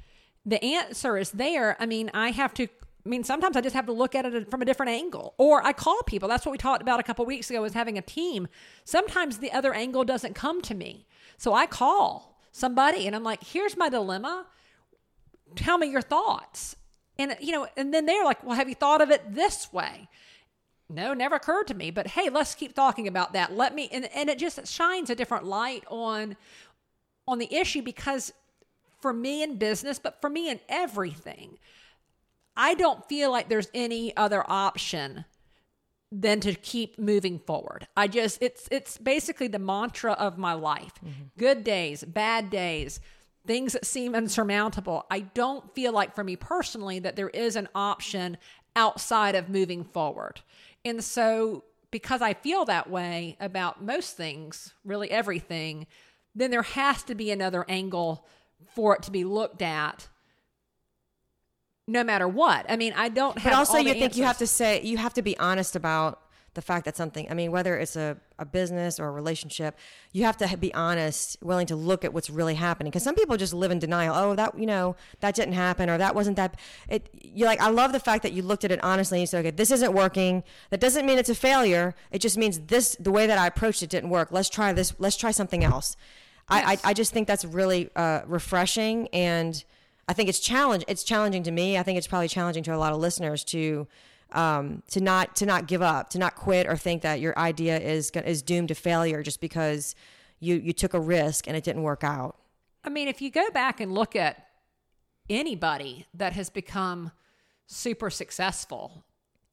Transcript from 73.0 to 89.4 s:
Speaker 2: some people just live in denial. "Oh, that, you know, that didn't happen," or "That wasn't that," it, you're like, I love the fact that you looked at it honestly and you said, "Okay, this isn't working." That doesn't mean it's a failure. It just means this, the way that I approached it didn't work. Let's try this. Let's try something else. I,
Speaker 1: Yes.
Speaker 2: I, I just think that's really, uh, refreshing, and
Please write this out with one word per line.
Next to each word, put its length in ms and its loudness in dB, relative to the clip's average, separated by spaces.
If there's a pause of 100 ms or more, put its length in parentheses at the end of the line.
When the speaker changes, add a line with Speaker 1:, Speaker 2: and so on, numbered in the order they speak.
Speaker 2:
some 140 0
people 200 4
just 160 0
live 200 2
in 80 0
denial. 340 2
"Oh, 220 4
that, 200 0
you 100 -2
know, 280 0 (240)
that 160 0
didn't 200 0
happen," 360 2
or 80 2
"That 160 2
wasn't 220 2
that," 240 -2 (280)
it, 240 -4
you're 360 0
like, 120 4
I 100 4
love 200 6
the 80 2
fact 240 2
that 100 -2
you 100 -2
looked 220 0
at 60 2
it 140 0
honestly 340 2
and 40 2
you 40 0
said, 180 0
"Okay, 60 0
this 220 2
isn't 200 4
working." 520 4 (260)
That 100 0
doesn't 260 4
mean 120 6
it's 100 2
a 60 4
failure. 640 4 (160)
It 80 -2
just 160 0
means 240 2
this, 400 2
the 100 0
way 160 6
that 120 4
I 100 6
approached 340 0
it 80 -6
didn't 200 -2
work. 200 2
Let's 180 0
try 240 2
this. 260 0
Let's 180 2
try 160 0
something 320 2
else. 320 2 (520)
I, 120 6
Speaker 1:
Yes. 240 4
Speaker 2:
I, 60 4
I 40 6
just 180 2
think 140 0
that's 180 0
really, 520 2
uh, 300 2
refreshing, 840 0
and 520 2 (440)